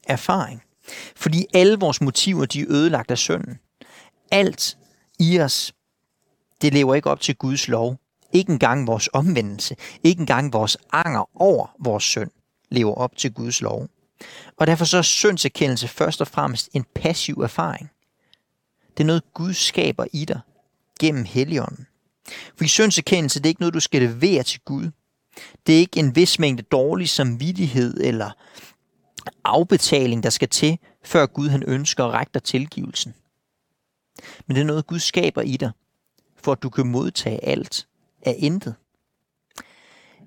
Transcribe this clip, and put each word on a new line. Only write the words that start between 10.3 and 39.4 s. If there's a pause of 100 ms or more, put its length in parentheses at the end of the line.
vores (160)
anger
over
vores
synd (400)
lever
op
til
Guds
lov. (680)
Og
derfor
så
er
syndserkendelse
først
og
fremmest
en (100)
passiv
erfaring. (1040)
Det
er
noget, (120)
Gud
skaber
i
dig (600)
gennem
Helligånden. (680)
Fordi
syndserkendelse,
det
er
ikke
noget,
du
skal
levere
til
Gud. (760)
Det
er
ikke
en
vis
mængde
dårlig
samvittighed
eller (1120)
afbetaling,
der
skal
til, (240)
før
Gud
han
ønsker
at
række
dig
tilgivelsen. (1300)
Men
det
er
noget,
Gud
skaber
i
dig, (680)
for
at
du
kan
modtage
alt (380)
af
intet. (1500)